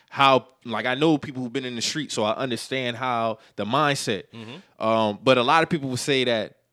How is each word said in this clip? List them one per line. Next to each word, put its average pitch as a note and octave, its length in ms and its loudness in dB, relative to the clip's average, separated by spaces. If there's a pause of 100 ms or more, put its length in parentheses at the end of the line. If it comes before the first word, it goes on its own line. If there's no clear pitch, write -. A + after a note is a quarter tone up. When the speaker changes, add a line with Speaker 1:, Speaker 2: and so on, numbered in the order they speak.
(100)
Speaker 1:
how, C3+ 380 4 (160)
like, A2+ 200 -4
I B2+ 120 0
know D#3 220 4
people B2+ 240 -10
who've A#2 100 -8
been C3 140 -4
in B2 100 -8
the A2+ 60 -6
streets, - 320 -6
so A2+ 100 -2
I G#2+ 80 0
understand B2 640 -4
how A2+ 420 -2 (180)
the G2+ 80 -4
mindset. C#3 600 0 (100)
Speaker 2:
Mm-hmm. A#2 500 -16
Speaker 1:
Um, A2 380 2
but B2+ 160 6
a A#2+ 40 4
lot D#3 200 4
of D#3+ 60 0
people C#3 200 -4
will B2+ 100 -4
say C3+ 260 0
that, A2+ 320 -2 (160)